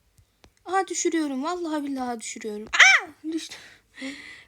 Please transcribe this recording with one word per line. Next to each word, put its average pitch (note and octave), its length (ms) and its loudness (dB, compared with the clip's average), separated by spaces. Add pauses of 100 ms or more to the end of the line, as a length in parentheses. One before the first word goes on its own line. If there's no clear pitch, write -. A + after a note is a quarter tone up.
(640)
Aha, F#4 220 0
düşürüyorum. D#4 560 0
Vallahi D#4+ 400 -2
billahi B3+ 360 -4
düşürüyorum. A3 480 -8
Aa! G#4+ 640 4
Düştü. D#4 240 -8 (920)